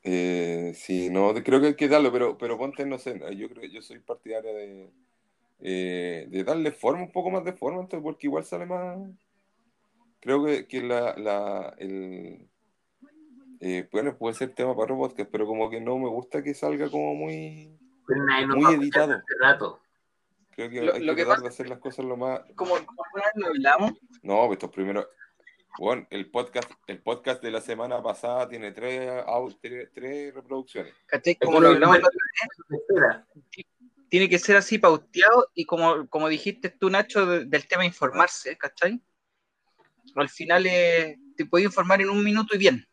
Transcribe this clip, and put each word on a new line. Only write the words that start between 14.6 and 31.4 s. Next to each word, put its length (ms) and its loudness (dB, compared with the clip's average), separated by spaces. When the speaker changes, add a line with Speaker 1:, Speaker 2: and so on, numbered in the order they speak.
Speaker 1:
para 80 -2
otro 40 -4
podcast, 340 -6
pero 160 -2
como 240 -2
que 100 -8
no 160 -4
me 120 -4
gusta 340 -8
que 100 -6
salga 380 -4
como 240 -4
muy, 600 -12
Speaker 2:
Pero 200 0
nadie 200 0
nos 120 0
Speaker 1:
muy 80 4
Speaker 2:
va 40 8
a 40 6
escuchar 360 2
Speaker 1:
editado. 40 2
Speaker 2:
hace 280 -6
rato. 400 2
Speaker 1:
Creo 180 -8
que 140 -6
Speaker 3:
Lo, 100 2
Speaker 1:
hay 100 -4
Speaker 3:
lo 100 0
Speaker 1:
que 40 -2
Speaker 3:
que 80 0
Speaker 1:
tratar 120 4
Speaker 3:
pasa 40 -4
Speaker 1:
de 120 -8
hacer 160 -10
las 100 -10
cosas 260 -10
lo 100 -6
más 260 -6
Speaker 3:
como, 200 0
como 200 -14
alguna 200 -8
vez 120 2
lo 100 -4
hablamos. 440 2
Speaker 1:
No, 240 4
pues 120 0
estos 140 -10
primeros, 340 -4
bueno, 340 -4
el 200 -10
podcast, 400 -6
el 140 -14
podcast 420 -4
de 80 -8
la 80 -4
semana 420 -6
pasada 460 -4
tiene 240 -12
tres 400 -8
au-, 320 -4
tres, 340 -14
tres 400 -12
reproducciones. 600 -10
Speaker 3:
¿Cachai? 260 -2
Speaker 2:
Es 120 -4